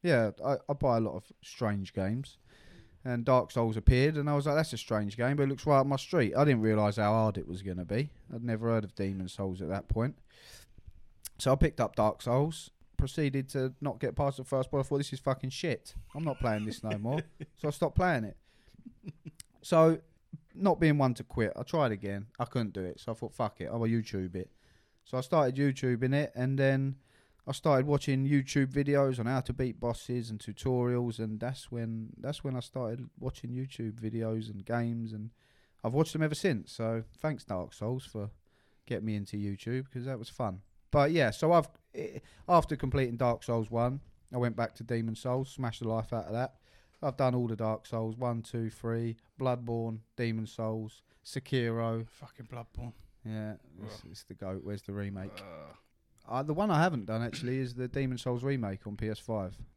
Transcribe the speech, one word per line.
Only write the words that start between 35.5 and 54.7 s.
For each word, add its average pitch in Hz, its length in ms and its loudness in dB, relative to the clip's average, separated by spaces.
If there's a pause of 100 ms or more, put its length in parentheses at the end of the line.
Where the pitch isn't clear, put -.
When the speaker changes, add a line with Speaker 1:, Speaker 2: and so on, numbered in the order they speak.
Speaker 1:
I've 117 120 -2
watched 156 180 4
them 156 80 0
ever 151 140 2
since. 139 360 0
So 113 320 -2 (140)
thanks, 156 260 -4
Dark 90 300 -6
Souls, 127 320 -4
for 104 240 -8 (560)
getting 107 200 -4
me 110 100 -2
into 101 220 -6
YouTube, 113 540 -4
'cause 123 140 -8
that 131 140 -6
was 113 100 -12
fun. 101 320 -4 (300)
But 147 200 6
yeah, 143 200 6
so 160 220 2
I've, 170 160 6 (260)
i-, - 260 -8 (260)
after 165 280 6
completing 131 420 0
Dark 120 260 2
Souls 113 280 0
one, 123 300 0 (320)
I 123 40 -2
went 120 180 0
back 117 200 -2
to - 80 -12
Demon 113 320 -2
Souls, 131 340 -2
smashed 123 320 -6
the 117 60 -2
life 110 260 -2
out 110 120 -2
of 95 80 -6
that. 127 220 -2 (460)
I've 135 160 -2
done 127 160 4
all 123 140 0
the 110 80 -2
Dark 110 320 -2
Souls, 113 300 -4
one, 120 260 -2
two, 113 260 -4
three, 113 460 -4 (240)
Bloodborne, 117 600 -2 (180)
Demon 113 280 -2
Souls, 110 560 -6 (220)
Sekiro. 117 840 -2
Speaker 2:
Fucking - 380 -20
Bloodborne. 120 460 -12 (320)
Speaker 1:
Yeah, 107 300 -6 (280)
it's, 107 120 -12
Speaker 2:
Ugh. - 60 -16 (100)
Speaker 1:
it's - 120 -18
the - 100 -16
goat. 95 300 -8
Where's 101 180 -8